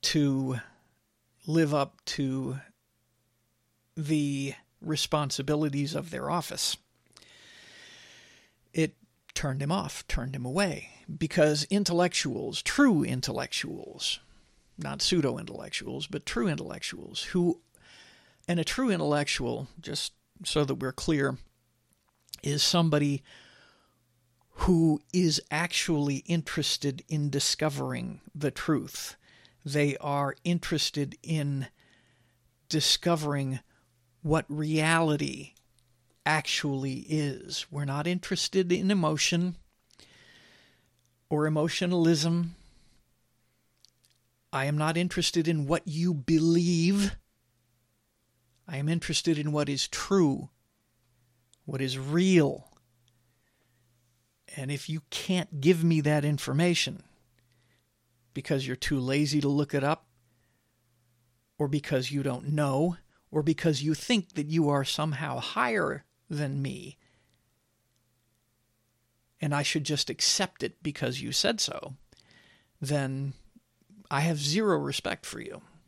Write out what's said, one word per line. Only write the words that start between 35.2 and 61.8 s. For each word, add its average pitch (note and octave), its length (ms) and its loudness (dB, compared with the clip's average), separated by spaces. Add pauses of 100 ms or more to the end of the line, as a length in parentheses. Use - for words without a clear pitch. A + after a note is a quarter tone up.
actually C#3 840 -2
is. D3 600 -4
We're C#3+ 160 -6
not C#3+ 220 -2
interested F3+ 640 0
in F#3 180 2
emotion E3+ 640 2 (1700)
or D3+ 160 0
emotionalism. E3 1080 2 (2000)
I C3+ 120 0
am D3 120 0
not D#3 200 0
interested F3 500 0
in D#3 180 2
what D#3 220 -2
you E3+ 260 0
believe. E3+ 1040 4 (1500)
I D#3+ 100 -8
am C#3+ 100 -2
interested E3 520 0
in D3+ 120 -2
what D3 160 0
is C#3+ 200 -2
true, E3+ 640 2 (1160)
what C3 160 -4
is C3 160 -2
real. D3+ 720 4 (1900)
And C3+ 140 -6
if C#3+ 180 -6
you D#3 220 -6
can't F3 500 -2
give E3 240 6
me E3 180 6
that D3 220 4
information D3 800 0 (1300)
because C3+ 320 -2
you're B2+ 80 -4
too C#3+ 240 0
lazy C#3 420 2
to C#3 80 2
look C#3+ 240 0
it C#3 100 2
up, D3 220 -2 (1500)
or D3 100 0
because C3+ 440 0